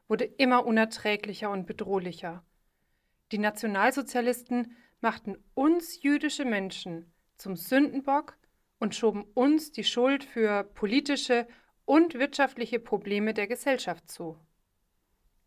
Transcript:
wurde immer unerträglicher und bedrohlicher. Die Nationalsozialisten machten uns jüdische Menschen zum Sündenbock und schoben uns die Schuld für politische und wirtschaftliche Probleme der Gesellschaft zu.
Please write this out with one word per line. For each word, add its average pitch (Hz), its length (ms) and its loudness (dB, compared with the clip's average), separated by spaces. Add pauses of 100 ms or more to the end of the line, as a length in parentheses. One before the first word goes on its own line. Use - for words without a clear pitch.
wurde 220 180 0
immer 254 420 2
unerträglicher 214 840 -2
und 190 160 -4
bedrohlicher. 180 800 -6 (840)
Die 208 80 -2
Nationalsozialisten 240 1400 0 (240)
machten 220 420 -4 (120)
uns 320 480 0
jüdische 285 420 0
Menschen 190 640 -6 (260)
zum 190 180 -10
Sündenbock 277 800 0 (440)
und 214 160 -4
schoben 208 280 0 (120)
uns 294 360 4
die 214 120 -8
Schuld 269 400 2
für 208 400 0
politische 240 840 0 (380)
und 320 300 4
wirtschaftliche 254 640 0
Probleme 208 560 -2
der 208 100 -2
Gesellschaft 240 640 -4
zu. 160 300 -12 (1080)